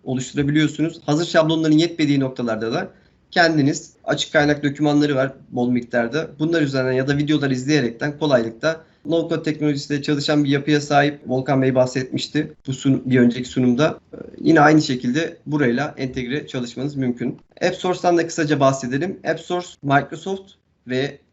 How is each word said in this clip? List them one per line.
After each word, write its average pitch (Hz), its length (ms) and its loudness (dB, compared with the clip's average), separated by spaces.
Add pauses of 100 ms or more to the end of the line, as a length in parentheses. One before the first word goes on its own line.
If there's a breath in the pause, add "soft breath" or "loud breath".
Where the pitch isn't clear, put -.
oluşturabiliyorsunuz. 147 1000 -2
Hazır 151 200 0
şablonların 160 520 2
yetmediği 156 420 2
noktalarda 120 540 -4
da - 180 -6 (400 soft breath)
kendiniz 160 640 2 (100)
açık - 300 -4
kaynak 147 300 2
dokümanları 147 520 2
var 135 180 -2 (160)
bol 123 220 -2
miktarda. 120 580 -2 (100)
Bunlar 160 220 0
üzerinden 135 300 0
ya 131 160 0
da 143 100 0
videolar 143 340 0
izleyerekten 139 680 -2
kolaylıkla 147 680 0 (200 soft breath)
no-code 165 380 -2
teknolojisiyle 147 580 -2
çalışan 147 420 0
bir 139 60 0
yapıya 143 320 2
sahip. 143 440 2
Volkan 131 360 0
Bey 131 140 2
bahsetmişti 131 760 -2 (140)
bu 135 40 -4
sun-, 131 340 0
bir 127 140 4
önceki 120 300 4
sunumda. 127 500 2 (140)
Ee, - 40 -16 (240)
yine 160 180 6
aynı 151 220 8
şekilde 139 640 -2
burayla 143 520 0
entegre 131 500 -6
çalışmanız 131 480 -8
mümkün. 131 420 -4 (240)
AppSource'dan 180 560 0
da 165 100 0
kısaca 151 320 0
bahsedelim. 135 680 0
AppSource, 175 400 -4 (160)
Microsoft 156 680 -2 (360)
ve 131 320 -4 (140)